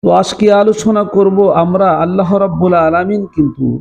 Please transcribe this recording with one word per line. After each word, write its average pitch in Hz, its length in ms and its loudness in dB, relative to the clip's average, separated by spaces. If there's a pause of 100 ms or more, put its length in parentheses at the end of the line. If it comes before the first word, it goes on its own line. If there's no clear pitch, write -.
তো 190 80 0
আজকে 190 420 0
আলোচনা 214 520 2
করব 190 340 0 (120)
আমরা, 180 380 0 (120)
আল্লাহ 180 360 -2
রাব্বুল 180 380 0
আলামিন 175 520 0
কিন্তু 135 400 -4 (140)